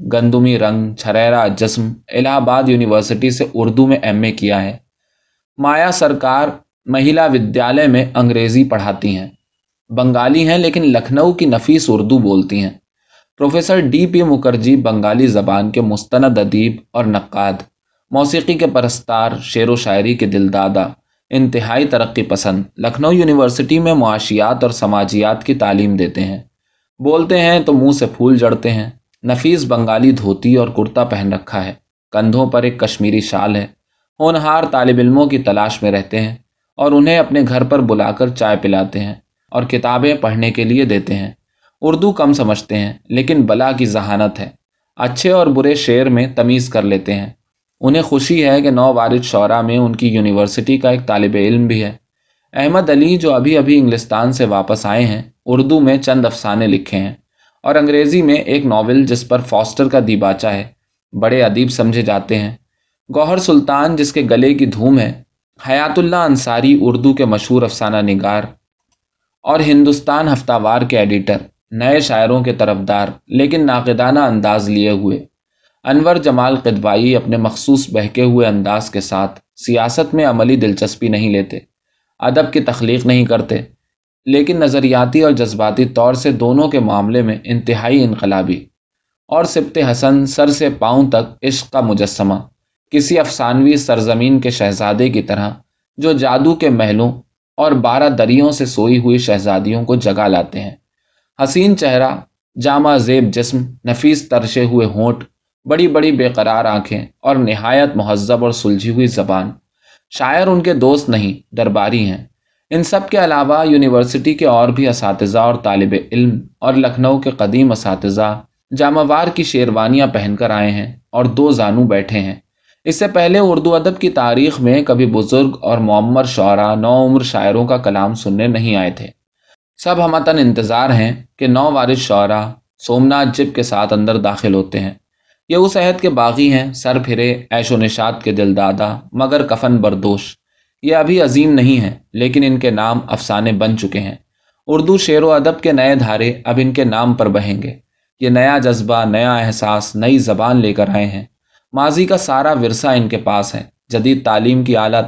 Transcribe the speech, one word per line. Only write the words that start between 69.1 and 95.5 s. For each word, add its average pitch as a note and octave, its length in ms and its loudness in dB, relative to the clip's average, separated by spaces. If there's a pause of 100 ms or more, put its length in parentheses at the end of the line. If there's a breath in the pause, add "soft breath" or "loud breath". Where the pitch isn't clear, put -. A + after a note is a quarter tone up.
اور D3+ 180 0
ہندوستان D3 680 2
ہفتہ B2+ 240 -2 (100)
وار A2+ 200 2
کے B2 160 -2
ایڈیٹر، G2+ 380 0 (340)
نئے B2+ 300 0
شاعروں A#2+ 440 0
کے B2 80 -2
طرفدار G2+ 560 -2 (180)
لیکن C#3+ 400 0
ناقدانہ B2 520 0
انداز G#2+ 500 0
لیے G#2 220 0
ہوئے۔ G2 360 -2 (580)
انور D#3 320 2
جمال C3 400 0
قدوائی A2 600 0
اپنے A2+ 200 -2
مخصوص A2+ 560 0
بہکے G#2+ 300 -2
ہوئے A#2+ 240 4
انداز G#2 440 -2
کے G2+ 100 -4
ساتھ F#2+ 400 -4 (160)
سیاست A#2+ 580 -2
میں D#3 100 0
عملی B2 320 2
دلچسپی G#2+ 520 -2
نہیں G#2+ 220 0
لیتے، G2 280 -2 (600)
ادب C3 340 0
کی D3+ 80 2
تخلیق B2 460 -2
نہیں B2 180 4
کرتے، A2 380 -2 (640)
لیکن D3 340 2
نظریاتی C3 600 2
اور D3+ 120 4
جذباتی G#2+ 520 -2
طور B2+ 300 0
سے C3+ 180 -2
دونوں B2+ 360 0
کے C#3+ 100 0
معاملے G#2+ 440 0
میں A2 220 -2
انتہائی A#2+ 600 0
انقلابی۔ F#2+ 600 -2 (640)
اور D#3+ 160 2
سبت E3 340 -4 (120)
حسن C3+ 360 2
سر C#3+ 240 0
سے C#3+ 180 0 (100)
پاؤں B2+ 320 2
تک A2+ 340 -2
عشق C3+ 280 -6
کا C3+ 80 0
مجسمہ، G2+ 540 -2 (560)
کسی D3 280 2
افسانوی C3+ 580 2
سرزمین A#2+ 640 0
کے B2+ 100 -2
شہزادے G#2 580 0
کی G#2+ 140 -2
طرح G2+ 280 -4 (460)